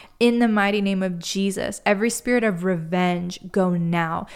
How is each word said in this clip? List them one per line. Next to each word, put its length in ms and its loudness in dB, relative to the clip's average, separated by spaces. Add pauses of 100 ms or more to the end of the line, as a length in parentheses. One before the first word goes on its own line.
(200)
in 180 4
the 100 4
mighty 320 2
name 220 0
of 160 -2
Jesus. 680 -4
Every 240 2
spirit 360 0
of 200 -2
revenge, 880 -2
go 220 2
now. 600 -2